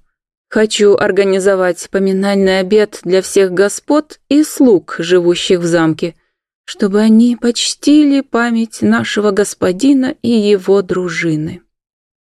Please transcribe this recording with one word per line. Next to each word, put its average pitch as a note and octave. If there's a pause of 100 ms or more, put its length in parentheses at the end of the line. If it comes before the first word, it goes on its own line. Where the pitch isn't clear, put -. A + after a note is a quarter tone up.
(500)
Хочу G#3+
организовать F#3+
поминальный F#3+
обед G#3
для F#3
всех F#3+
господ G3+ (100)
и D4
слуг, A#3+
живущих F3
в F3
замке, E3 (480)
чтобы G#3
они A3+
почтили C#4
память A#3
нашего G#3+
господина B3+
и A#3
его G3+
дружины». F3 (760)